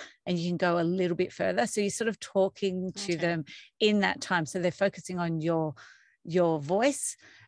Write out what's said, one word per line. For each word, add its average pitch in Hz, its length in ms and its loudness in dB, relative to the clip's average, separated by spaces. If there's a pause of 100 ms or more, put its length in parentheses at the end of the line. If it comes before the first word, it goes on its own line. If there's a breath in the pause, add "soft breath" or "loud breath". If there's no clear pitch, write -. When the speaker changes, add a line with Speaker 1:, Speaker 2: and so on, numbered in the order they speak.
(280 loud breath)
Speaker 1:
and 180 100 0
you 170 100 -2
can 175 100 -2
go 175 220 2
a 170 40 2
little 175 340 0
bit 180 160 -2
further. 185 320 0
So - 160 -4
you're 202 80 0
sort 220 200 -2
of 208 100 -6
talking 185 800 -2
to 196 160 -2
Speaker 2:
Okay. 156 80 -2
Speaker 1:
them 170 240 0 (340 loud breath)
in 214 220 4
that 190 200 0
time. 175 240 0
So - 140 -6
they're 175 120 0
focusing 185 460 -2
on 165 240 -2
your, 160 320 0 (500 loud breath)
your 165 360 2
voice 202 580 0 (300 loud breath)